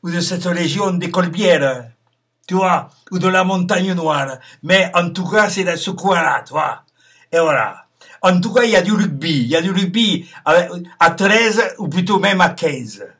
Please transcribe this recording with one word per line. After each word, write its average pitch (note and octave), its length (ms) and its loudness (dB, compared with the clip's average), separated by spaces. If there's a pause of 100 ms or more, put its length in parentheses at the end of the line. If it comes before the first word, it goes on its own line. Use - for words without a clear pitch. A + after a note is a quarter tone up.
ou F3 80 -8
de E3+ 80 -2
cette F3 260 -4
région F3 460 -2
des F3+ 180 -4
Colbières, E3+ 760 0 (600)
tu F3+ 60 -6
vois, F#3 360 0 (200)
ou F#3 80 -6
de F3 100 0
la F#3 160 2
Montagne F#3 500 0
Noire. D3 440 -2 (240)
Mais F#3 320 2
en F3 160 0
tout F3+ 180 -6
cas, G#3 220 2
c'est F#3+ 140 -4
dans F3 120 0
ce - 140 -6
coin-là, E3+ 560 0
tu - 80 -20
vois. C#3 300 -4 (480)
Et E3 80 2
voilà. C3 480 -2 (340)
En F#3 180 4
tout A3+ 140 -2
cas, A#3+ 100 4
il A#3 60 2
y G#3 60 4
a F3+ 80 4
du G#3 100 0
rugby. D#3 480 0
Il A#2 60 -2
y D3 80 0
a E3 80 2
du F#3+ 80 0
rugby F#3 580 -2 (160)
à, F3 220 4 (320)
à E3+ 100 6
treize G#3+ 540 2 (160)
ou F#3+ 80 -6
plutôt F3+ 320 0
même F#3+ 220 2
à E3+ 80 4
quinze. B2 540 -6 (160)